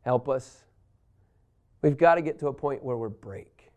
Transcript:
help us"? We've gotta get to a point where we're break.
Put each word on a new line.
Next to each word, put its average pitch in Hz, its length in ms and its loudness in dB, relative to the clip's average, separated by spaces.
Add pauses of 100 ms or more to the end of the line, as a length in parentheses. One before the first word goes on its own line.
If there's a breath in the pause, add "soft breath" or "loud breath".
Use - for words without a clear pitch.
help 127 260 0
us"? - 360 -6 (1160)
We've 147 160 4
gotta 170 240 6
get 156 200 -6
to 147 80 -2
a 135 40 -2
point 139 300 -6
where 127 140 -4
we're 113 120 -6
break. - 680 -16